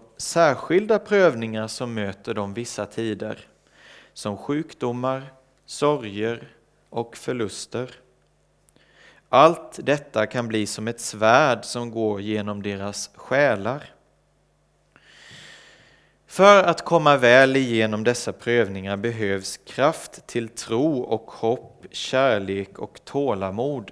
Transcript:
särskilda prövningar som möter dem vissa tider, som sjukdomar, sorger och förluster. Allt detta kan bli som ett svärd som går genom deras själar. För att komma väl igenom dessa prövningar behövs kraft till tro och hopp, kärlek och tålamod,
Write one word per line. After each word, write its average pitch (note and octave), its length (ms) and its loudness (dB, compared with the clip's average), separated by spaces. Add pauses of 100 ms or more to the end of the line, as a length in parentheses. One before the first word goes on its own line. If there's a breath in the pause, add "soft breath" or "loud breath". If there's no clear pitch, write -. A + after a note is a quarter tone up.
(180)
särskilda F3 840 2
prövningar A#2 680 0
som A#2+ 260 -8
möter G#2 400 -6
dem G2+ 200 -4
vissa G#2+ 320 -8
tider, A2 600 -8 (680 loud breath)
som G#2 240 -8
sjukdomar, C3 960 -6 (320)
sorger A2+ 880 -4 (380)
och - 280 -8
förluster. B2 720 -6 (1400 soft breath)
Allt D#3 520 4
detta C3+ 420 0
kan A#2+ 220 -6
bli G#2+ 200 -2
som A2 200 -8
ett A#2 120 -8
svärd A2+ 640 2
som A#2+ 260 -8
går G#2+ 300 -2
genom G#2 420 -6
deras G2+ 520 -8
själar. C3 800 -2 (2250 loud breath)
För G3 360 8
att E3 220 0
komma D3+ 320 6
väl C3 380 8
igenom A2 480 0
dessa A#2+ 300 -2
prövningar G2+ 640 -2
behövs G2+ 600 -4
kraft - 720 -4
till A#2 220 -6
tro C3 500 -2
och - 320 -6
hopp, - 600 -6
kärlek G2+ 880 -2
och - 260 -14
tålamod, A#2 880 -4